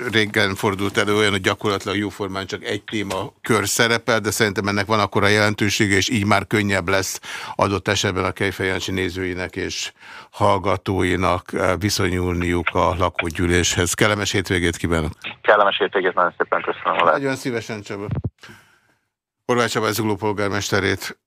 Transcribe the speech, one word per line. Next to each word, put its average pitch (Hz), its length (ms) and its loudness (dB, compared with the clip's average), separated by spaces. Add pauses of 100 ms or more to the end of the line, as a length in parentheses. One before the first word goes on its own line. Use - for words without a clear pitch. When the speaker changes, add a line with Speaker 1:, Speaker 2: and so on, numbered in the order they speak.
(120)
Speaker 1:
régen 104 440 2
fordult 98 420 -2
elő 104 180 2
olyan, 107 160 4
hogy 98 100 0
gyakorlatilag 101 560 0
jóformán 98 500 -4
csak 95 160 -8
egy 107 200 -6
témakör 98 840 -2
szerepel, 117 520 2
de 104 120 -2
szerintem 101 360 0
ennek 101 180 0
van 107 140 2
akkora 101 280 2
jelentősége, 104 680 2
és 95 140 2
így 107 160 0
már 98 220 2
könnyebb 101 400 0
lesz 98 320 0 (360)
adott 98 320 2
esetben 98 360 0
a 92 80 -2
Kejfej 95 360 -2
Jancsi 95 240 -4
nézőinek 92 640 -4
és 87 360 -6 (400)
hallgatóinak, 92 1200 0
eh, 92 260 2
viszonyulniuk 90 920 0
a 87 240 2
lakógyűléshez. 87 960 0
Kellemes 104 380 2
hétvégét 90 460 0
kívánok! 82 340 0 (300)
Speaker 2:
Kellemes 104 360 4
hétvégét, 92 360 0
nagyon 87 240 0
szépen 85 240 -2
köszönöm 87 220 -6
a 87 60 -2
lehetőséget. 87 320 2
Speaker 1:
Nagyon 135 140 -2
szívesen, 117 460 -6
Csaba. 101 260 -8 (1400)
Horváth 120 260 2
Csaba 110 200 0
Zugló 107 240 0
polgármesterét 98 1120 -2